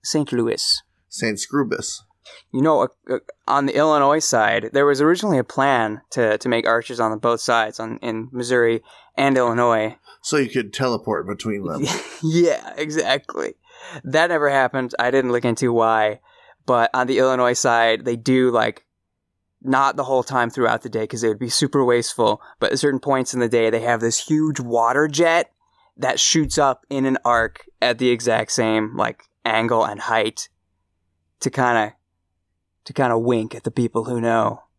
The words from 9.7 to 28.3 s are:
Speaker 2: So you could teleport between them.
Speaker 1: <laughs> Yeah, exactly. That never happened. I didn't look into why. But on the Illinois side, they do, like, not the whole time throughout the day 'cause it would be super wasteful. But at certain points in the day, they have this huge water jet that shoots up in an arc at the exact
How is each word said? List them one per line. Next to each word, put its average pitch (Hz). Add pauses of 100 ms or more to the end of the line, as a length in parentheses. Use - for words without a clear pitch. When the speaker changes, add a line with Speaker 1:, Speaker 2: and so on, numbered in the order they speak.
Speaker 2:
So -
you 135
could 120
teleport 110
between 101
them. 85
Speaker 1:
<laughs> - (260)
Yeah, 160
exactly. 147 (500)
That 156
never 147
happened. 131
I 123
didn't 127
look 120
into 120
why. 110 (460)
But 117
on 127
the 127
Illinois 127
side, 117
they 120
do, 127
like, 117 (800)
not 135
the 143
whole 127
time 123
throughout 117
the 123
day 110
'cause 113
it 117
would 107
be 120
super 135
wasteful. 120 (160)
But -
at 135
certain 139
points 131
in 123
the 120
day, 113
they 113
have 117
this 113
huge 156
water 120
jet 165 (460)
that 127
shoots 151
up 139
in 135
an 131
arc 117 (180)
at 120
the 123
exact 117